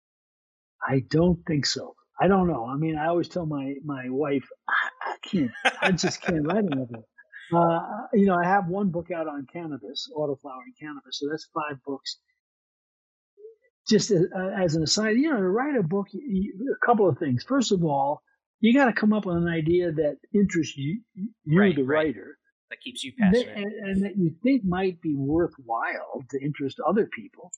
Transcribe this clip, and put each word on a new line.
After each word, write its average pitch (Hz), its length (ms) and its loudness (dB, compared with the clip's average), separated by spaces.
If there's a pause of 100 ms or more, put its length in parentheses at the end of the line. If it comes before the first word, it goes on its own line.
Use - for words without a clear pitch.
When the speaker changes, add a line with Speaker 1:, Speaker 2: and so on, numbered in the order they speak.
(880)
Speaker 1:
I 135 120 2 (100)
don't 170 380 2
think 151 180 0
so. - 300 -6 (260)
I 170 60 4
don't 185 200 4
know. 143 200 -2
I 127 100 -6
mean, 160 180 -2
I 151 120 -2
always 170 200 0
tell 170 200 -4
my, 139 260 -4 (100)
my 135 260 -6
wife, 139 380 0 (200)
"I, - 220 -2 (120)
I - 220 -6
can't, 139 280 0 (300)
I 277 120 4
just 160 280 -2
can't 156 240 -2
write 196 200 2
another." 123 380 -4 (480)
Uh, 170 280 4 (340)
you 202 140 6
know, 185 80 4
I 175 100 2
have 190 220 2
one 190 240 0
book 170 180 -6
out 165 180 -4
on 143 240 -8
cannabis, 147 640 -10
autoflowering 131 640 -6
cannabis. 143 380 -12
So 143 140 -4
that's 156 240 -8
five 147 280 -6
books. - 360 -10 (1700)
Just 214 240 4
as, 180 160 4 (100)
uh, 185 180 -2
as 180 200 0
an 165 80 0
aside, 214 340 0
you 311 140 2
know, 254 60 0
to 190 100 2
write 262 280 0
a 226 60 2
book, 190 300 -2
you, 202 100 -10
you, 208 580 -4
a - 60 0
couple 220 240 6
of 135 80 0
things. 131 260 0
First 254 280 0
of 180 120 2
all, 143 380 0 (380)
you 226 140 6
gotta 269 180 6
come 214 220 2
up 208 120 0
with 175 120 0
an 170 100 2
idea 170 460 2
that 147 240 0 (160)
interests 185 440 2
you, 147 240 -4 (140)
you, 180 420 0
Speaker 2:
Right, 196 160 6
Speaker 1:
the 139 100 2
Speaker 2:
right. 156 240 2
Speaker 1:
writer. 113 300 -8 (320)
Speaker 2:
That 117 120 -14
keeps - 240 -12
you 131 120 -12
Speaker 1:
That, 196 160 6
Speaker 2:
passionate. 220 240 0
Speaker 1:
and, 208 160 -6
and 196 300 -2
that 196 140 -4
you 165 260 0
think 247 220 4
might 185 360 0
be 151 140 -2
worthwhile 143 1120 -2
to 139 100 -6
interest 139 460 -4
other 185 220 2
people. - 500 -16